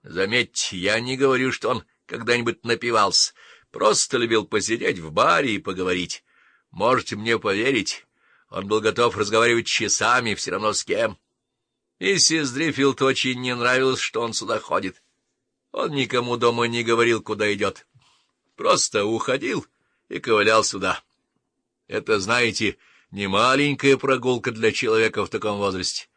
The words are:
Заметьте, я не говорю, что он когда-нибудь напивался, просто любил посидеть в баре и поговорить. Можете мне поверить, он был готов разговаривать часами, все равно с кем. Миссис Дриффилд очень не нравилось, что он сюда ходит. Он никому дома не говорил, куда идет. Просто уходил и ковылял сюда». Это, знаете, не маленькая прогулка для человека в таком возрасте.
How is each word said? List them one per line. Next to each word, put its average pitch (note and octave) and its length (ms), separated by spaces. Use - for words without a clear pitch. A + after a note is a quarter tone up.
Заметьте, G2 720
я G#2 220
не B2 160
говорю, C3 360
что A#2 180
он A#2+ 160
когда-нибудь A#2 600
напивался, A2+ 680
просто - 460
любил A2+ 280
посидеть G#2+ 540
в D#2+ 120
баре C3+ 440
и G2 40
поговорить. F2+ 640
Можете A2+ 440
мне A2 220
поверить, G#2+ 680
он G2 180
был G#2+ 140
готов A2 340
разговаривать A2+ 520
часами, A2+ 680
все - 180
равно G#2 220
с - 100
кем. G#2 340
Миссис D#3+ 520
Дриффилд C#3 500
очень C3 400
не B2+ 140
нравилось, B2+ 440
что - 220
он A2+ 120
сюда G#2+ 260
ходит. F#2 440
Он - 200
никому B2 460
дома A#2 280
не A#2 180
говорил, A2+ 380
куда G#2 320
идет. G2 320
Просто G2+ 500
уходил A#2+ 640
и - 100
ковылял A2 440
сюда». F#2 400
Это, G#2 300
знаете, A2 580
не G2+ 180
маленькая C3+ 680
прогулка B2+ 540
для A2 200
человека A2 540
в - 40
таком G#2 280
возрасте. F#2+ 600